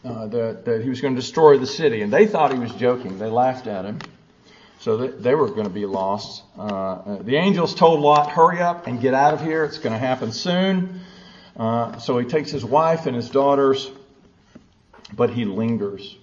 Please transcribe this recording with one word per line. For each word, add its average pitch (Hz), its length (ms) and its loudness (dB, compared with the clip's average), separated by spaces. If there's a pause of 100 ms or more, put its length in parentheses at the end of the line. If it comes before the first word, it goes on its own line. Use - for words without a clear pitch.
uh, 113 240 -8
that, 113 360 -4
that 113 180 -2
he 127 60 -4
was 127 140 -4
gonna 131 140 0
destroy 143 420 6
the 127 80 -2
city. 123 340 0
And 104 100 -2
they 175 160 6
thought 156 280 0
he 127 40 -2
was 117 140 -6
joking. 113 460 -2
They 107 80 -6
laughed 123 400 0
at 98 180 -6
him. 107 140 -10 (840)
So 110 160 0
th-, 127 220 -4
they 120 160 2
were 135 160 2
gonna 104 180 -4
be 101 160 -6
lost. 95 580 -4 (140)
Uh, - 60 -14
uh, 95 600 -6
the 120 140 0
angels 170 380 2
told 165 260 6
Lot, 147 300 4
"Hurry 175 300 4
up 175 260 -2
and 123 140 -6
get 127 120 2
out 143 220 4
of 143 80 -6
here. 160 220 0
It's - 140 -8
gonna 110 200 -4
happen 127 340 -4
soon." 185 680 -2 (560)
Uh, 117 420 -4
so 123 180 -2
he 120 80 0
takes 151 260 -2
his 135 140 -6
wife 160 420 2
and 120 100 -4
his 117 120 -6
daughters, 139 600 2 (1200)
but 117 180 0
he 117 140 -4
lingers. 101 800 -4